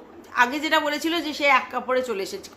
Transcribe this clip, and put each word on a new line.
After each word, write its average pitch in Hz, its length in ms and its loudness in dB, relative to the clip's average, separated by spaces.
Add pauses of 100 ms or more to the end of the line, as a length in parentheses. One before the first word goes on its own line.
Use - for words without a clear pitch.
(340)
আগে 247 260 2
যেটা 311 200 2
বলেছিল 302 400 -2
যে 294 140 -4
সে 294 100 -4
এক 269 260 4
কাপড়ে 247 320 0
চলে 220 200 -4
এসেছে, 190 340 -10